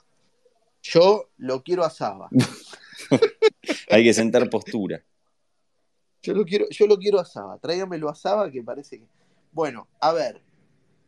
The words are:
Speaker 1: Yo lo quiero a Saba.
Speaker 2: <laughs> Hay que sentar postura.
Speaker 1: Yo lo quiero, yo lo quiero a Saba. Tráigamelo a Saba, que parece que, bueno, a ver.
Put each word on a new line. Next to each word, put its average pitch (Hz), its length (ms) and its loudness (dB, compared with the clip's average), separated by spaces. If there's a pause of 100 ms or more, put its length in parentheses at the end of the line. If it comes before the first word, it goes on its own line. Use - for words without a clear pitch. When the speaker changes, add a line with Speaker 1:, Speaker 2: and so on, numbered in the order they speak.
(840)
Speaker 1:
Yo 185 540 4
lo 131 260 -6
quiero 175 220 -2
a 156 40 -2
Saba. 98 420 -8
Speaker 2:
<laughs> - 1600 -2
Hay 113 140 6
que 117 100 6
sentar 113 360 2
postura. 101 520 -6 (1200)
Speaker 1:
Yo 180 120 -4
lo 202 100 2
quiero, 196 260 -2
yo - 160 2
lo 208 120 6
quiero 196 220 0
a 175 60 -2
Saba. 98 340 -14
Tráigamelo 170 500 -6
a 151 60 -8
Saba, 196 360 -2
que 127 100 -12
parece 120 380 -14
que, 113 60 -20 (480)
bueno, 147 340 -6 (140)
a 151 100 2
ver. 147 300 -4 (680)